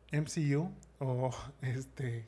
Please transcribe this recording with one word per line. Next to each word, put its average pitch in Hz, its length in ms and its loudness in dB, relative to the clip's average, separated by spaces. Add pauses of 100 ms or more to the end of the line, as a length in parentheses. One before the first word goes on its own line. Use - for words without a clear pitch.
(140)
M 151 160 4
C 143 280 2
U 170 140 2 (280)
o, 127 320 0 (320)
este, 123 640 -4